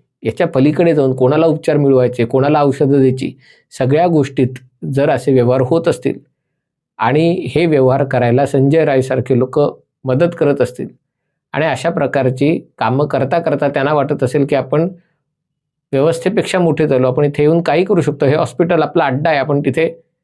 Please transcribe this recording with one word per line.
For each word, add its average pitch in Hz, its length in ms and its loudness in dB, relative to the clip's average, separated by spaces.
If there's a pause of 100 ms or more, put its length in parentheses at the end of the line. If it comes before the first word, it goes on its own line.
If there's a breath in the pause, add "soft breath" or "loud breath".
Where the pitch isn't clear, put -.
(220)
याच्या - 240 -2
पलीकडे 151 480 2
जाऊन 135 220 0
कोणाला 147 300 2
उपचार 156 300 0
मिळवायचे, 131 480 2
कोणाला 143 380 2
औषधं 139 300 2
द्यायची, 131 440 0 (360 soft breath)
सगळ्या 143 340 0
गोष्टीत 139 580 0 (280)
जर 139 180 0
असे 135 220 0
व्यवहार 127 280 2
होत 165 280 0
असतील - 380 -4 (720)
आणि 156 500 0
हे 160 180 0
व्यवहार 135 380 2
करायला 127 420 0
संजय 139 380 2
रायसारखे 131 540 0
लोक 127 200 -2 (460)
मदत 156 340 0
करत 143 220 0
असतील - 280 -6 (680)
आणि 151 120 -2
अशा 151 240 -4
प्रकारची 139 680 -2 (200)
कामं 127 280 -2
करता 135 320 -2
करता 147 300 -2
त्यांना 143 260 -2
वाटत 143 280 -2
असेल 139 240 0
की 139 80 -2
आपण 147 340 0 (1040 soft breath)
व्यवस्थेपेक्षा 165 680 -2
मोठे 156 300 0
झालो, 131 200 2
आपण 131 160 0
इथे 147 180 -2
येऊन 165 200 2
काही 165 220 0
करू 190 160 0
शकतो, 143 260 -2
हे 135 80 2
हॉस्पिटल 165 480 0
आपला 151 220 0
अड्डा 143 260 -2
आहे, 151 80 0
आपण 143 220 -2
तिथे 156 280 -2 (360)